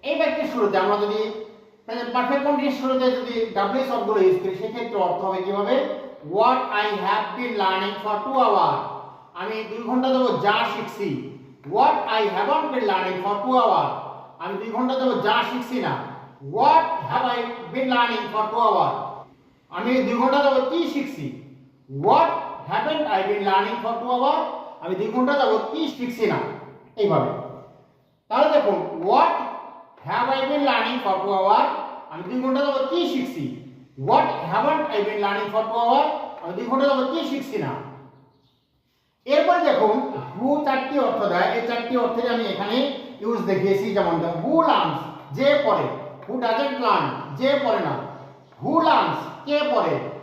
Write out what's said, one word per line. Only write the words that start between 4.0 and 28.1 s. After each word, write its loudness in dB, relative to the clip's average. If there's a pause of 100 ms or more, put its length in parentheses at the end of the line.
ইউজ 6
করি, -4
সেক্ষেত্রে -6 (100)
অর্থ -2
হবে -2
কিভাবে? 0 (640)
What 6 (240)
I 0 (180)
have 0 (100)
been -6 (100)
learning 0
for -2
two -2
hours। 2 (600)
আমি -6 (140)
দুই -8
ঘন্টা 2
যাবত 4 (100)
যা 4 (180)
শিখছি। -6 (680)
What 4 (240)
I 2 (140)
haven't 0
been 0
learning 0
for 0
two 0
hours। 2 (520)
আমি -8
দুই -8
ঘন্টা 0
যাবত 2 (100)
যা 4 (140)
শিখছি -4 (100)
না। -2 (640)
What 6 (260)
have 0 (100)
I -2 (340)
been -2
learning 2
for 0
two 0
hours? 2 (840)
আমি 0 (160)
দুই 0
ঘন্টা 4
যাবত 4
কি 0 (140)
শিখছি। -6 (800)
What 6 (420)
haven't 0 (120)
I 2 (100)
been 0
learning 2
for -2
two -4
hours? 2 (400)
আমি -4
দুই -2
ঘন্টা 2
যাবত 2
কি -4 (160)
শিখছি -4
না। -2 (640)
এইভাবে। 2 (1000)